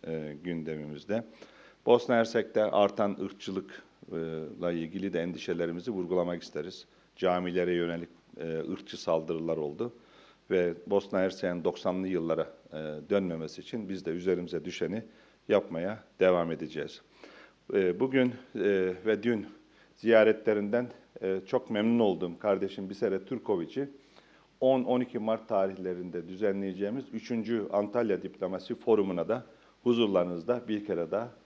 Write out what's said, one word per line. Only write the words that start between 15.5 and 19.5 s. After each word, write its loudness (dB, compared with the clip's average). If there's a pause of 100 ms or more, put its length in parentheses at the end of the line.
devam 4
edeceğiz. -8 (720)
E, 4
bugün, 2 (220)
e, 2 (120)
ve 2
dün 0 (480)